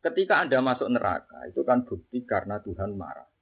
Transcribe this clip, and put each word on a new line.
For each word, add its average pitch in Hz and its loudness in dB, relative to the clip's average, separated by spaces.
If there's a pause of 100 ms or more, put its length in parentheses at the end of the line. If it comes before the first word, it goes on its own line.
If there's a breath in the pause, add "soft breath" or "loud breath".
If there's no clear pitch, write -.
Ketika 170 2
Anda 131 4
masuk 127 0
neraka, 87 -2
itu 135 -2
kan 123 4
bukti 120 -8
karena 101 -4
Tuhan 98 -6
marah. 76 -12 (140)